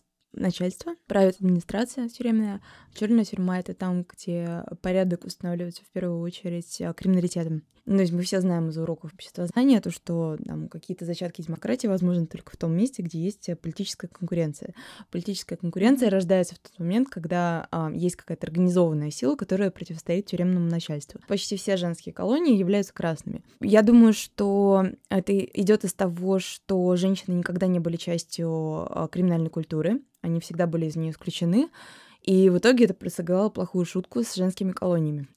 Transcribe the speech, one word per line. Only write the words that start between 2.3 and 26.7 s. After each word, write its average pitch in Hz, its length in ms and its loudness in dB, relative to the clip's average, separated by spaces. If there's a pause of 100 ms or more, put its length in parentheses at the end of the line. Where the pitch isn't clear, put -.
Тюремная 214 320 2
тюрьма — 185 340 -2
это 180 140 -8
там, 180 300 -4
где 170 600 -6 (180)
порядок 185 440 0
устанавливается 175 580 -8
в - 80 -20
первую 175 300 -4
очередь, 175 600 -8
а, 170 120 -4
криминалитетом. 175 720 0 (220)
Ну, 208 100 0
то 196 60 4
есть 170 120 2
мы 175 80 -2
все 185 180 -2
знаем 175 300 0
из 156 80 -8
уроков 165 380 -6
обществознания 233 640 2
то, 180 80 -4
что 165 560 -4
там 156 220 -8
какие-то 170 380 -12
зачатки 170 360 -6
демократии 202 460 -4
возможны 180 400 2
только - 240 -14
в - 60 -20
том 165 140 -2
месте, 202 300 0
где 170 180 -6
есть, 185 300 -6
э, 170 60 -4
политическая 170 520 -10
конкуренция. 170 680 -4 (340)
Политическая 180 460 -8
конкуренция 208 560 2
рождается 185 420 2
в - 60 -20
тот - 180 -20
момент, 202 320 0
когда, 170 640 -2
а, 160 200 -2
есть 175 240 -2
какая-то - 300 -10
организованная 170 640 2
сила, 262 260 -2
которая 196 360 -2
противостоит 170 560 -6
тюремному 175 420 0
начальству. 165 580 -6
Почти 202 300 -4
все 196 200 -2
женские 170 360 -6
колонии 247 440 2
являются 196 360 0
красными. - 500 -6 (160)
Я 208 220 6
думаю, 226 320 10
что 196 720 2 (240)
это 196 300 0
идет 202 440 2
из 185 100 -4
того, 185 440 0
что 180 580 0